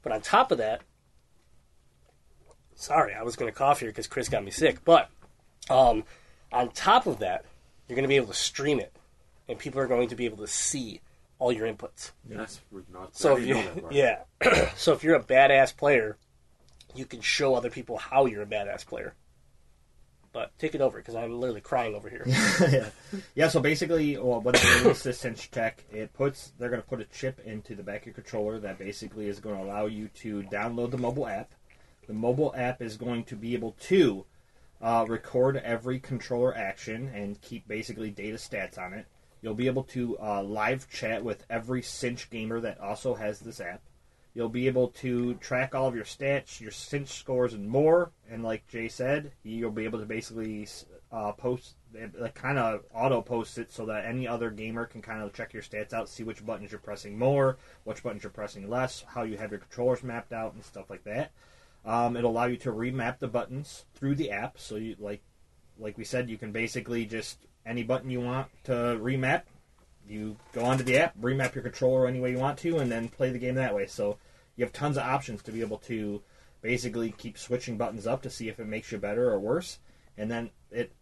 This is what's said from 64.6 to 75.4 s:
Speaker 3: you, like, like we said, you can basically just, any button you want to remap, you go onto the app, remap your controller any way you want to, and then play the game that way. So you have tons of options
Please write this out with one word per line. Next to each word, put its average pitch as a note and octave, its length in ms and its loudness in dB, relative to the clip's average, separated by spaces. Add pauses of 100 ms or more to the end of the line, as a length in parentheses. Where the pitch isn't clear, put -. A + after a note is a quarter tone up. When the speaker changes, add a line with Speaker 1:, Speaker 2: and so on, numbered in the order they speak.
Speaker 3:
you, A2 220 -6
like, G#2 220 -8 (560)
like G#2+ 200 -10
we A2 80 -10
said, B2+ 240 -2
you A2 80 -8
can G#2+ 160 -10
basically A#2 520 -2
just, A2 340 -8 (260)
any A#2 180 -4
button B2+ 260 -2
you B2 120 -2
want B2+ 260 -4 (160)
to C3+ 80 -4 (300)
remap, C3 420 0 (640)
you G#2+ 280 -8 (180)
go A#2 120 -2
onto C3 180 2
the B2+ 140 4
app, - 220 4
remap C3 340 0
your C3 100 -8
controller B2+ 440 4
any B2+ 120 0
way B2+ 120 0
you B2+ 80 -2
want C#3 200 0
to, E3 200 0
and B2 120 0
then A#2 160 -2
play B2+ 240 0
the B2 60 -4
game B2+ 180 -2
that B2+ 200 0
way. G2 100 0
So G#2 320 -4 (380)
you A#2+ 100 0
have - 80 -10
tons C#3 240 -2
of B2 60 -2
options B2+ 400 -4